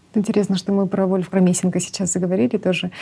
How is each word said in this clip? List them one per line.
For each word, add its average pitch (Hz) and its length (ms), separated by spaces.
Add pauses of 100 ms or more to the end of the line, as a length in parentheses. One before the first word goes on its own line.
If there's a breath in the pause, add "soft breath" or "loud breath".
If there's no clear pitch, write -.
(160)
Интересно, 202 420
что 185 160
мы 196 120
про 190 220
Вольфа 185 320
Мессинга 180 400
сейчас - 340
заговорили 190 440
тоже. 180 340 (100)